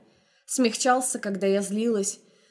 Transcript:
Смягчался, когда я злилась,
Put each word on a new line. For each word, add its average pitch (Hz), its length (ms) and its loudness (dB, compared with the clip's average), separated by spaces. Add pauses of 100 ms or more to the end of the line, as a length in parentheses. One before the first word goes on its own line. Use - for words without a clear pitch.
(460)
Смягчался, 247 720 0
когда 196 300 -2
я 196 160 2
злилась, 208 560 -2 (320)